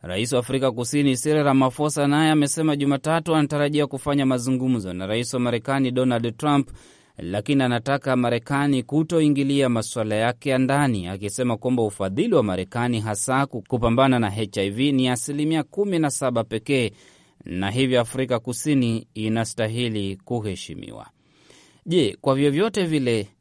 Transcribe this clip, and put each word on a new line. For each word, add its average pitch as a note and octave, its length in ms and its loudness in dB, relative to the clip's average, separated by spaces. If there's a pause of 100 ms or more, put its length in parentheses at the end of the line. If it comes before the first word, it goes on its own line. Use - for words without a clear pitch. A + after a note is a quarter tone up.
Rais G#2 320 -4
wa B2 60 2
Afrika B2+ 320 -2
Kusini B2+ 460 0
Cyril D3+ 260 0
Ramaphosa C#3+ 640 2
naye D#3 240 4
amesema D3+ 440 2
Jumatatu D#3 600 0
anatarajia D3 520 2
kufanya C#3 380 0
mazungumzo B2+ 680 0
na F#2 140 -6
Rais A#2 260 -2
wa C3 60 -2
Marekani B2 520 0
Donald A#2+ 460 0
Trump, D3 320 2 (480)
lakini G#2 460 0
anataka B2+ 520 0
Marekani B2+ 680 0
kutoingilia C#3 880 2
masuala A2 460 -2
yake A#2+ 340 -2
ya C3 80 2
ndani, B2+ 500 2
akisema G2+ 500 -4
kwamba B2 260 0
ufadhili G#2+ 520 0
wa C3+ 80 6
Marekani A2 560 -2
hasa A2 460 -2
ku-, A#2+ 220 -10
kupambana B2 520 4
na A2 100 0
H G2+ 280 -6
I G2 120 0
V B2+ 220 0
ni B2+ 180 2
asilimia D3 540 -2
kumi G3 360 -2
na D3 100 2
saba B2 340 -2
pekee, A2+ 480 -2 (540)
na F#2+ 260 -4
hivyo B2+ 300 2
Afrika B2+ 380 -2
Kusini B2 760 -2
inastahili A2 1000 -2 (100)
kuheshimiwa. - 840 -8 (800)
Je, D#3+ 360 0
kwa C3+ 140 2
vyovyote D#3 500 0
vile B2 420 0 (140)